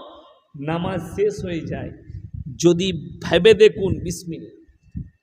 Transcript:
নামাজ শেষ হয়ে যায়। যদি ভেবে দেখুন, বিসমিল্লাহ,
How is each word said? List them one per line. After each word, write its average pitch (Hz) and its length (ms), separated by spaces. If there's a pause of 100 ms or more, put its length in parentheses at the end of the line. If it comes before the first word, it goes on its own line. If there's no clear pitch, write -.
(680)
নামাজ 175 340
শেষ 196 440
হয়ে 170 160
যায়। 135 300 (720)
যদি 175 580
ভেবে 175 360
দেখুন, 190 400
বিসমিল্লাহ, 165 720 (560)